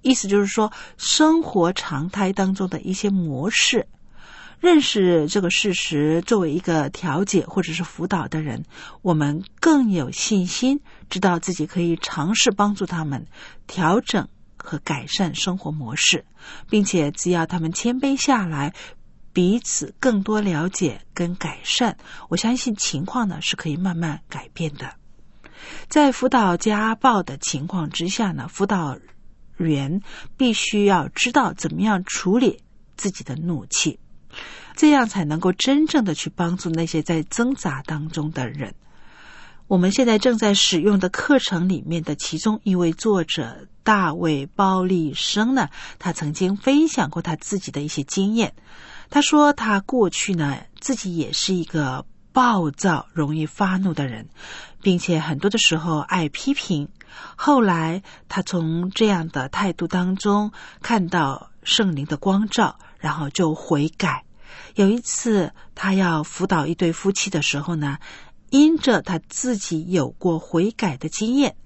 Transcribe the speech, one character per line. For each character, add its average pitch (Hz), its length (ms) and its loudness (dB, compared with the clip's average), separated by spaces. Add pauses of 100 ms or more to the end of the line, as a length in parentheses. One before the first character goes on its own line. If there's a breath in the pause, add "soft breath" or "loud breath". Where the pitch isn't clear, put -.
意 262 100 2
思 202 160 0
就 202 120 4
是 202 60 2
说， 214 240 0 (280 loud breath)
生 320 440 4
活 180 300 2
常 160 380 -4
态 190 240 0
当 190 200 0
中 190 140 -2
的 175 140 -6
一 185 100 -4
些 202 160 -2
模 165 400 0
式， - 400 2 (720 loud breath)
认 330 200 8
识 175 480 4
这 202 120 2
个 175 80 0
事 190 240 0
实， 156 500 2
作 226 180 2
为 160 120 0
一 160 60 -2
个 156 320 0
调 170 340 -2
解 196 220 2
或 - 160 -2
者 160 100 -4
是 170 100 -4
辅 - 240 -8
导 175 220 -2
的 156 140 -4
人， 127 220 -6 (360 loud breath)
我 180 140 2
们 151 280 0 (180)
更 277 300 4
有 160 200 0
信 190 360 0
心， 269 340 0 (280 soft breath)
知 185 120 -6
道 180 180 4
自 175 160 -4
己 151 120 -4
可 - 140 -4
以 170 160 2
尝 165 380 -4
试 233 160 4
帮 208 240 2
助 196 100 -4
他 165 200 -4
们 139 220 -6 (400 loud breath)
调 180 340 2
整 - 280 -2 (300)
和 - 200 -8
改 135 280 -6
善 165 280 -2
生 185 220 -2
活 160 140 -8
模 147 260 -8
式， - 300 0 (420 loud breath)
并 208 160 4
且 156 260 2
只 175 200 -4
要 165 160 2
他 180 120 -2
们 160 140 -2
谦 247 280 -2
卑 277 160 2
下 240 280 2
来， 151 300 -4 (580 loud breath)
彼 185 260 4
此 - 400 -6
更 220 240 2
多 214 180 0
了 175 280 0
解 165 320 -2 (140)
跟 175 200 -4
改 - 300 -8
善， - 320 0 (320 loud breath)
我 175 80 -2
相 226 200 0
信 226 200 -2
情 - 280 -4
况 202 220 -2
呢， 170 140 -4
是 - 160 -4
可 - 120 -8
以 147 80 -2
慢 180 200 -2
慢 165 320 -4
改 - 240 -14
变 160 220 -6
的。 - 200 -12 (920 loud breath)
在 294 240 6
辅 254 160 0
导 208 280 4
家 220 380 0
暴 220 280 2
的 139 160 -8
情 143 280 -6
况 170 240 -4
之 170 180 -4
下 196 240 -2
呢， 135 160 -8
辅 - 180 -2
导 170 320 -2 (580)
员 156 460 0 (340 loud breath)
必 247 160 2
须 208 320 0
要 180 240 4
知 240 240 -2
道 233 200 2
怎 151 220 -6
么 170 80 -2
样 196 220 0
处 - 340 0
理 247 240 2 (340)
自 202 140 -4
己 - 140 -12
的 131 120 -8
怒 156 300 -6
气， - 320 -2 (800 loud breath)
这 302 140 8
样 262 180 6
才 196 160 -2
能 151 160 0
够 180 120 4
真 285 340 4
正 277 180 2
的 175 100 0
去 - 160 -8
帮 175 260 -2
助 180 140 -4
那 165 160 0
些 160 160 -2
在 165 200 0
挣 240 320 0
扎 139 280 -6
当 156 260 -6
中 156 220 -4
的 127 180 -6
人。 117 260 -10 (920 loud breath)
我 190 120 2
们 180 120 4
现 247 160 4
在 220 120 4
正 240 180 4
在 214 180 2
使 185 260 2
用 196 200 4
的 185 80 0
课 - 300 2
程 180 300 0
里 175 180 0
面 165 160 -4
的 151 120 -4
其 - 220 -8
中 214 260 -2
一 190 120 0
位 175 180 2
作 190 320 0
者 127 420 -8 (160)
大 196 300 2
卫· 156 420 -2
包 190 300 2
利 175 300 0
生 226 400 0
呢， 240 160 0 (280 loud breath)
他 180 140 -4
曾 147 220 -4
经 190 220 0
分 285 320 4
享 185 200 0
过 165 140 -6
他 165 140 -4
自 - 220 -6
己 151 120 -8
的 143 100 -6
一 147 80 -6
些 147 140 -4
经 196 320 -2
验。 226 200 0 (540 loud breath)
他 285 140 2
说 294 300 6
他 220 280 0
过 202 300 2
去 - 240 -4
呢， 143 240 -2 (220)
自 269 140 -4
己 185 220 -6
也 147 160 -4
是 - 220 -2
一 175 100 -2
个 135 400 -4 (280)
暴 220 400 2
躁、 170 400 0
容 151 240 -2
易 156 100 -2
发 185 300 0
怒 185 180 0
的 143 140 -2
人， 110 200 -10 (540 loud breath)
并 180 160 4
且 165 220 0
很 151 180 -4
多 190 100 0
的 208 80 0
时 160 220 2
候 156 220 -2
爱 170 280 -2
批 - 240 -4
评。 151 360 -2 (480 loud breath)
后 285 240 4
来 175 420 0 (260 loud breath)
他 - 140 -4
从 170 480 -2
这 220 160 2
样 170 220 0
的 139 200 -4
态 190 240 -2
度 170 140 -4
当 180 300 0
中 208 340 0 (320 loud breath)
看 202 240 2
到 156 440 -2 (120)
圣 190 320 2
灵 139 120 -4
的 151 100 -4
光 196 320 0
照， 196 280 0 (220 soft breath)
然 147 160 -4
后 147 160 -6
就 160 240 2
悔 156 340 0
改。 - 360 -4 (500 loud breath)
有 196 140 4
一 233 120 2
次 208 520 -2 (240 soft breath)
他 190 180 0
要 170 300 2
辅 - 220 -6
导 160 200 0
一 170 80 -2
对 170 180 0
夫 196 200 0
妻 - 180 -4
的 175 100 -2
时 143 200 -2
候 165 160 -4
呢， 147 220 -4 (520 loud breath)
因 302 280 6
着 214 220 2
他 165 280 -4
自 247 280 -2
己 175 360 -4
有 175 180 2
过 165 300 0
悔 185 320 0
改 160 240 -2
的 156 120 -8
经 220 260 -4
验 269 200 2 (120)